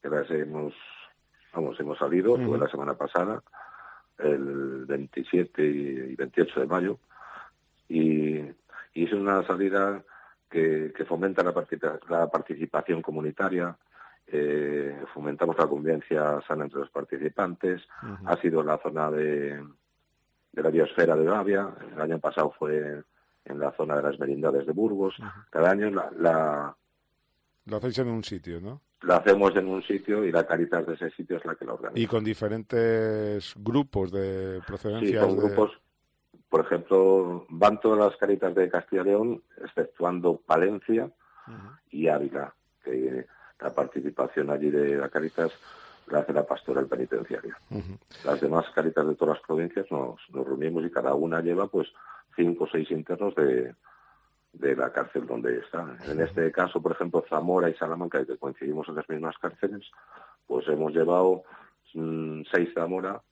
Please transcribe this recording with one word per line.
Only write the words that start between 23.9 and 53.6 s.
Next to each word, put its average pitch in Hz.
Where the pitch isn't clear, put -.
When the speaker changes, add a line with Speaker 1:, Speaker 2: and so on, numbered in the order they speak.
Speaker 1:
de 73
las 73
Merindades 71
de 78
Burgos. 98
Speaker 2:
Ujú. 110
Speaker 1:
Cada 82
año 104
la, 82
la 78
Speaker 2:
Lo 104
hacéis 120
en 127
un 113
sitio, 85
¿no? 110
Speaker 1:
la 90
hacemos 98
en 95
un 92
sitio 104
y 87
la 82
Cáritas 85
de 82
ese 82
sitio 85
es -
la 82
que -
la 58
organiza. -
Speaker 2:
Y 113
con 110
diferentes 110
grupos 104
de 95
procedencias 104
Speaker 1:
Sí, 95
son 98
Speaker 2:
de 104
Speaker 1:
grupos, 104
por 80
ejemplo, 92
van 104
todas 107
las 101
Cáritas 98
de 92
Castilla 90
y -
León, 107
exceptuando 87
Palencia 101
Speaker 2:
Ujú. -
Speaker 1:
y 78
Ávila, 71
que 64
la 69
participación 69
allí 73
de 71
la 69
Cáritas 80
la 80
hace 71
la 71
pastoral 67
penitenciaria. -
Speaker 2:
Ujú. 95
Speaker 1:
Las 69
demás 80
Cáritas 80
de 76
todas 78
las -
provincias 82
nos, 67
nos 67
reunimos 78
y 85
cada 67
una 82
lleva, 87
pues, 90
cinco 87
o -
seis 80
internos 90
de, 64